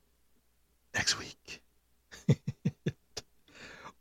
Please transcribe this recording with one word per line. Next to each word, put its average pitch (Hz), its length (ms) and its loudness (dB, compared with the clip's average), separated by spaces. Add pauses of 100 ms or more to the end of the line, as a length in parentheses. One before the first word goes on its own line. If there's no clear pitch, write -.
(920)
next - 240 2
week. - 440 -14 (680)
<laughs> - 100 8 (1600)